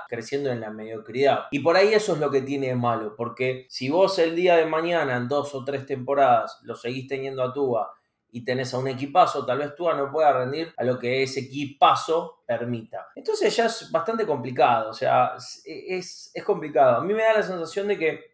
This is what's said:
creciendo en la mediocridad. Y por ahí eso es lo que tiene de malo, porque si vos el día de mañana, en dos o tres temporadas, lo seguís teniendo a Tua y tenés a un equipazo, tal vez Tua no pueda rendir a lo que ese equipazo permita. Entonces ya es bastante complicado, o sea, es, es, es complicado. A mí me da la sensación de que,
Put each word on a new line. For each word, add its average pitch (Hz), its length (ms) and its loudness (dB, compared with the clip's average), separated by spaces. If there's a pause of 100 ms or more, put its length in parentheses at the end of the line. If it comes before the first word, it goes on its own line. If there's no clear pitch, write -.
creciendo 127 460 -4
en 117 80 -4
la 107 100 -8
mediocridad. 113 800 0
Y 143 80 -2
por 165 180 4
ahí 202 160 6
eso 202 200 2
es 151 80 0
lo 143 100 0
que 135 120 2
tiene 135 260 -2
de 127 80 0
malo, 117 400 -2
porque 127 520 -4
si 131 200 -6
vos 180 320 4
el 165 160 2
día 180 180 4
de 160 120 6
mañana, 160 500 0
en 120 100 -2
dos 139 300 -2
o 127 80 -8
tres 135 220 -6
temporadas, 127 760 2
lo 113 140 -10
seguís 131 320 -8
teniendo 135 340 -4
a 123 100 -2
Tua 123 380 0 (380)
y 123 160 -12
tenés 127 300 -2
a 123 40 -2
un 131 100 -2
equipazo, 139 580 2
tal 127 120 0
vez 147 160 -6
Tua 165 200 -2
no 139 180 -2
pueda 156 180 6
rendir 135 460 -2
a 117 80 -4
lo 123 140 0
que 127 240 0
ese 131 180 -2
equipazo 151 1040 0
permita. 117 680 -6
Entonces - 420 0
ya 233 80 4
es - 260 -4
bastante 226 360 -2
complicado, 127 640 2
o - 20 -12
sea, 127 440 2
es, - 280 -16
es, - 680 -10
es - 100 -8
complicado. 147 520 4
A 127 80 -2
mí 196 100 0
me 220 80 0
da 220 100 4
la 214 100 4
sensación 180 460 -4
de 196 80 0
que, 156 240 -2 (140)